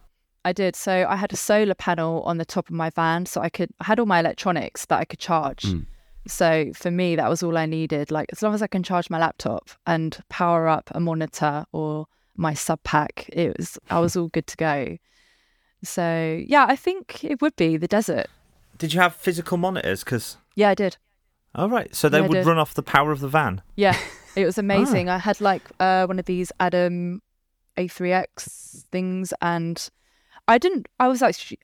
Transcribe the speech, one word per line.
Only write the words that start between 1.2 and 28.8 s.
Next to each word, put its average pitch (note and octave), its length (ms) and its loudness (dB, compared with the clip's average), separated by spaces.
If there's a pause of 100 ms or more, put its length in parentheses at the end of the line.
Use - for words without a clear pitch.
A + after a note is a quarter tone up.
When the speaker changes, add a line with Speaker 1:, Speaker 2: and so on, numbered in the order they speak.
Speaker 1:
a F#3+ 40 -6
solar G#3 380 2
panel E3 480 -2
on E3+ 160 -2
the E3 60 -4
top - 240 -6
of E3 80 -8
my E3 140 -2
van, E3 360 0
so - 140 -6
I E3 80 -2
could, E3+ 200 -4 (120)
I - 40 -10
had A3 140 2
all A#3+ 80 2
my F3+ 140 4
electronics E3 680 -2
that - 140 2
I E3 40 -2
could - 140 -10
charge. D#3 440 -2
Speaker 2:
Mm. F#2 240 -2 (420)
Speaker 1:
So D#3+ 440 2
for - 200 -4
me, F3 240 0
that C#3 120 2
was E3 140 0
all E3 160 0
I D#3+ 80 0
needed. D#3 460 -2
Like, D#3 180 -2
as - 140 -10
long G#3+ 100 0
as G#3+ 80 -2
I G#3 60 -2
can F#3 160 -2
charge F3 260 -2
my E3 80 -4
laptop - 520 -2 (180)
and D#3+ 280 -2 (120)
power E3+ 400 2
up D#3+ 260 0
a E3 60 -4
monitor D#3 720 -2
or D#3 340 -4 (300)
my D#3+ 180 0
sub - 300 -2
pack, - 480 -2
it E3 260 0
was, - 180 -10 (140)
I E3+ 80 2
was E3+ 180 0
all E3+ 120 -2
good - 180 -4
to - 100 -14
go. C#3+ 400 -2 (840)
So E3 640 -2
yeah, C#4 220 6
I C4+ 80 2
think - 480 -6
it C#4+ 180 -4
would D4 140 2
be D#3+ 200 2
the D#3+ 120 -4
desert. G3 380 0 (520)
Speaker 3:
Did D#3 160 -4
you F3 60 2
have F3 140 4
physical F3 440 -2
monitors? F3 460 -2
'Cause - 320 -4 (180)
Speaker 1:
Yeah, G3+ 160 4
I F#3+ 40 4
did. F#3+ 220 0 (580)
Speaker 3:
Oh, F3+ 140 0
right. A#3 260 -2
So - 140 4
they D3 100 6
Speaker 1:
Yeah, D3+ 60 6
I F#3+ 40 2
Speaker 3:
would D#3 60 4
Speaker 1:
did. F#3 120 2
Speaker 3:
run E3 120 6
off D#3 160 0
the - 80 -2
power D3 300 4
of C#3 80 -2
the C#3+ 80 -4
van? C3 340 2 (140)
Speaker 1:
Yeah, G3 200 4 (200)
Speaker 3:
<laughs> - 200 -20
Speaker 1:
it G3 80 2
was F3+ 140 0
amazing. G3+ 500 2
Speaker 3:
Ah. F3+ 60 0
Speaker 1:
I F#3 40 0
had, G3+ 220 -2
like, G3 220 2 (180)
uh, F#3 260 4
one F#3 120 -2
of - 80 -6
these F3+ 340 -2
Adam F3 640 0 (540)
A F3+ 120 -2
three F3+ 240 -2
X - 800 -6